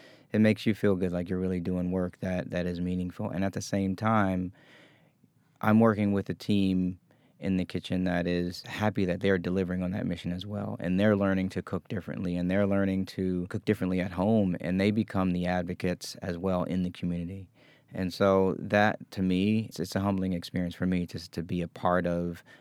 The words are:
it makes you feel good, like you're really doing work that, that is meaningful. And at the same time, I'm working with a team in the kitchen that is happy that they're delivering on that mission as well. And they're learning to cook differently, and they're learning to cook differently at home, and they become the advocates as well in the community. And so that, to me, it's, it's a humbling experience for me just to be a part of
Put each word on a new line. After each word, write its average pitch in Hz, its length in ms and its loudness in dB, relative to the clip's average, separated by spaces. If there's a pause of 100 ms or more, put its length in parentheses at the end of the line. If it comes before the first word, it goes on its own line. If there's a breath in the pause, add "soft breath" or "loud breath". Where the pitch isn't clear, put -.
(320 loud breath)
it 107 80 2
makes 107 260 4
you 113 80 4
feel 101 220 2
good, 90 160 0
like 87 180 -2
you're 92 100 -2
really 92 200 0
doing 90 320 -2
work 90 300 -2
that, 92 300 -4
that 87 140 -2
is 87 140 -4
meaningful. 90 500 -4
And 92 140 -2
at 95 100 -2
the 101 80 -4
same 98 340 0
time, 95 580 2 (1040 soft breath)
I'm 107 200 6
working 104 340 4
with 98 160 0
a 92 40 -4
team 92 680 2 (400 soft breath)
in 95 180 0
the 87 80 -2
kitchen 92 400 -2
that 87 220 0
is 87 360 -2
happy 104 420 -2
that 87 140 0
they're 98 180 2
delivering 92 460 -2
on 90 80 -2
that 92 140 -4
mission 90 260 -4
as 92 140 -8
well. 104 340 -6
And 92 200 0
they're 104 180 6
learning 95 320 2
to 92 120 -4
cook - 260 -6
differently, 90 500 -4
and 90 120 0
they're 101 180 4
learning 98 400 0
to 92 420 -2
cook - 160 -6
differently 92 340 0
at 90 120 -4
home, 95 500 2
and 92 180 -2
they 101 120 4
become 98 400 0
the 90 160 0
advocates 90 760 -4
as 90 160 -6
well 90 260 0
in 92 200 -2
the 90 80 -2
community. 90 580 -6 (440 soft breath)
And 92 200 -4
so 95 460 4
that, 104 400 2 (120)
to 95 100 -6
me, 98 480 2
it's, - 100 -10
it's 90 160 -4
a 98 60 0
humbling 95 320 0
experience 87 420 -4
for 90 100 -4
me 90 200 0
just 87 280 -12
to 85 80 -4
be 87 200 -4
a 82 80 -4
part 90 360 2
of 87 380 -2 (180 loud breath)